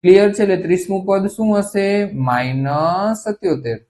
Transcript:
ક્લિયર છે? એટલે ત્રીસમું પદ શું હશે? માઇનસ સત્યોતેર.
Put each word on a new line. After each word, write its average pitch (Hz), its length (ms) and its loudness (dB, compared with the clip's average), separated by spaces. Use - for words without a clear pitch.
ક્લિયર 196 320 6
છે? 226 80 0
એટલે 196 200 2
ત્રીસમું 180 440 -2
પદ 196 180 0
શું 220 200 0
હશે? 202 320 0
માઇનસ 143 960 -2
સત્યોતેર. 139 520 -4